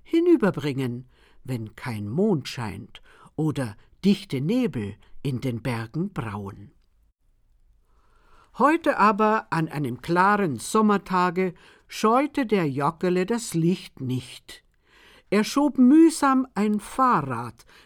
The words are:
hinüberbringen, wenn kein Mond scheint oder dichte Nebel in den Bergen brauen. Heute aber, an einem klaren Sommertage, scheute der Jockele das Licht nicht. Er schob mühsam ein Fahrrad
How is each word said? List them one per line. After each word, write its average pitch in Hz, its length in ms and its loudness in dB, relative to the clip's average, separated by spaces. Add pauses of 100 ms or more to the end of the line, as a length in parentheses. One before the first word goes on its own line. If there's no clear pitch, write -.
hinüberbringen, 151 1040 0 (360)
wenn 113 320 -8
kein 107 320 -8
Mond 165 400 0
scheint 110 540 -12 (340)
oder 143 400 -4 (300)
dichte 196 340 0
Nebel 143 560 -2 (280)
in 127 180 -4
den 117 200 -6
Bergen 135 520 -6
brauen. 101 580 -10 (1900)
Heute 302 420 2
aber, 214 500 2
an 160 180 -2
einem 139 340 -6
klaren 185 560 2
Sommertage, 185 960 0 (320)
scheute 262 580 0
der 190 240 0
Jockele 165 560 -2
das 233 280 -6
Licht 170 480 -2
nicht. - 600 -8 (680)
Er 214 160 2
schob 285 320 0
mühsam 269 760 6
ein 208 280 0
Fahrrad 135 840 -2 (200)